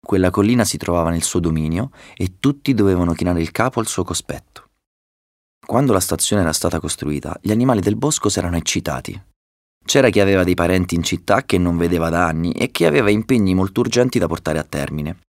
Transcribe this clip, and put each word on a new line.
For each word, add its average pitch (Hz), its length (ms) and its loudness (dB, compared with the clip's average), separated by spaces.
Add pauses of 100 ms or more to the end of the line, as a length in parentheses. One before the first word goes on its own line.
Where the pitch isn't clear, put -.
Quella 92 300 0
collina 107 340 2
si - 120 -4
trovava 85 340 0
nel 85 140 -2
suo - 160 -2
dominio 82 500 -2 (240)
e 92 240 -6
tutti 139 360 0
dovevano 92 380 4
chinare 87 280 -2
il 82 100 -4
capo 120 300 -2
al 104 80 -4
suo 92 160 -4
cospetto. - 640 -10 (1000)
Quando 123 260 2
la 95 60 4
stazione 92 440 0
era 80 100 0
stata 85 260 -2
costruita, 76 640 -6
gli 101 80 -2
animali 117 300 2
del - 160 0
bosco 135 320 -2
s'erano 87 280 -2
eccitati. 76 640 -6 (640)
C'era 131 260 4
chi 101 100 4
aveva 98 240 4
dei 90 100 2
parenti 90 400 0
in 85 80 0
città - 400 -2
che - 160 0
non 87 180 0
vedeva 85 320 0
da 85 160 0
anni 82 280 -2
e - 180 -4
chi - 140 0
aveva 143 260 2
impegni 107 420 2
molto 95 280 0
urgenti 120 400 0
da 85 80 0
portare 78 320 -4
a 73 40 -6
termine. 73 540 -6 (140)